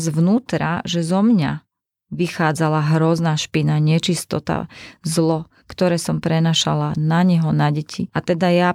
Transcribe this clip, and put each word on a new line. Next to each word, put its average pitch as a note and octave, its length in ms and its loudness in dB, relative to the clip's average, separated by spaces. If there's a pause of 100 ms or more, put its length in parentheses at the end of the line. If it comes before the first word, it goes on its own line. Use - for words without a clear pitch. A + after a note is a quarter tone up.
zvnútra, E3 800 0
že E3+ 160 -4
zo F3+ 240 0
mňa D#3 400 2 (500)
vychádzala D#3 800 0
hrozná D#3+ 400 2
špina, D3+ 480 -2
nečistota, D#3+ 880 -2 (320)
zlo, E3 480 -2 (140)
ktoré F3+ 320 -2
som D#3+ 240 -4
prenašala D#3 720 0
na D#3+ 300 2
neho, E3+ 260 2
na D3 220 2
deti. D#3 400 -6
A - 80 -2
teda F3 320 0
ja F3 220 4